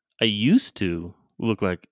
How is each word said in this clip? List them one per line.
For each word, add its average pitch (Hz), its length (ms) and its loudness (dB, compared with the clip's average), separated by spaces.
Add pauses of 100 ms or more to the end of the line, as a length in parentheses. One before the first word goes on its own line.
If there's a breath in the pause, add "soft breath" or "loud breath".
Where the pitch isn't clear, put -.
(200)
I 113 40 0
used 113 540 2
to 87 360 -4 (240)
look 110 240 -2
like 90 300 -2